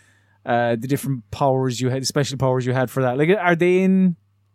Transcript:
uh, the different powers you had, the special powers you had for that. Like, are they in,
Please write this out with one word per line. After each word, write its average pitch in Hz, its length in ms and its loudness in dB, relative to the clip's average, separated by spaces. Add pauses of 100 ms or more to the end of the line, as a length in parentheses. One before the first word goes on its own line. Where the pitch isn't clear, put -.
(460)
uh, 120 300 0
the 113 120 -6
different 131 420 -4
powers 131 500 -2
you 123 100 -2
had, 131 120 -4
the 127 40 -6
special 139 320 -4
powers 127 280 0
you 127 60 0
had 127 180 -2
for 135 120 -4
that. 123 160 -2
Like, 156 120 4
are 175 260 2
they 180 260 2
in, 190 340 4 (380)